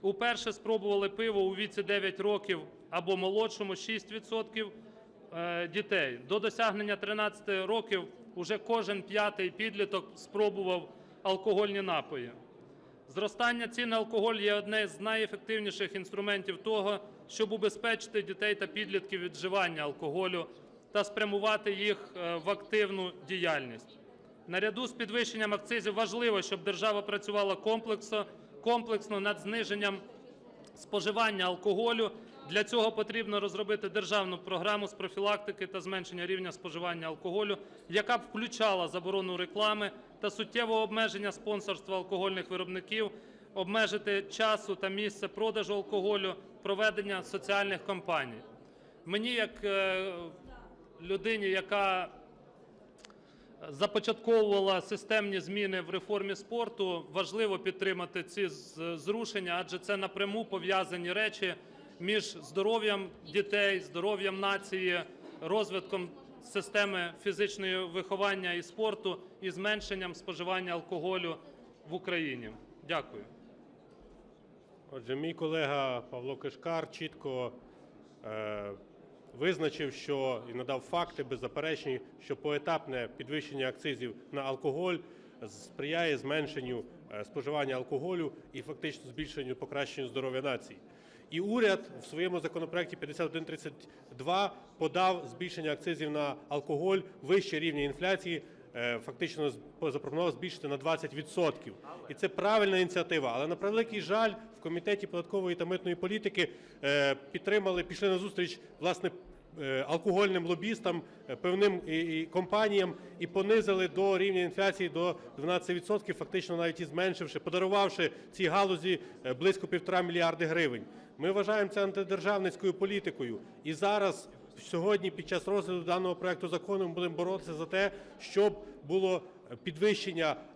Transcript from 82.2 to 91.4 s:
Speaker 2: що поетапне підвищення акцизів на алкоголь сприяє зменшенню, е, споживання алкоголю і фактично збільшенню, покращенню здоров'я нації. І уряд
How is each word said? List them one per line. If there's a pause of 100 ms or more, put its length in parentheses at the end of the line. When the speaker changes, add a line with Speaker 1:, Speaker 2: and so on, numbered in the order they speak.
Speaker 2:
що
поетапне
підвищення
акцизів (160)
на
алкоголь (520)
сприяє
зменшенню, (300)
е,
споживання
алкоголю (220)
і
фактично
збільшенню,
покращенню
здоров'я
нації. (500)
І
уряд (100)